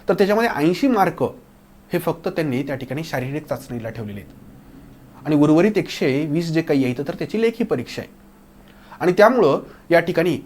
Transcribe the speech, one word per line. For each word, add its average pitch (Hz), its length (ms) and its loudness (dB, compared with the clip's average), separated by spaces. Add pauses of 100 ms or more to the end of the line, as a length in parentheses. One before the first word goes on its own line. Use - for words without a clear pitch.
तर 196 60 2
त्याच्यामध्ये 208 360 2
ऐंशी 175 380 0
मार्क 180 340 0 (680)
हे 175 60 0
फक्त 165 300 -6
त्यांनी 147 340 -2
त्या 139 140 -6
ठिकाणी 131 280 -8
शारीरिक 143 420 -8
चाचणीला 120 440 -8
ठेवलेले 104 300 -10
आहेत - 120 -20 (960)
आणि 151 100 2
उर्वरित 165 420 4
एकशे 147 480 -2
वीस 165 240 -2
जे 160 120 0
काही 143 220 0
आहे, 123 100 -2 (140)
तर 170 60 -6
त्याची 208 280 -4
लेखी 226 220 0
परीक्षा 127 380 -6
आहे. - 120 -16 (840)
आणि 180 120 2
त्यामुळं 208 480 6 (300)
या 170 100 6
ठिकाणी 165 460 0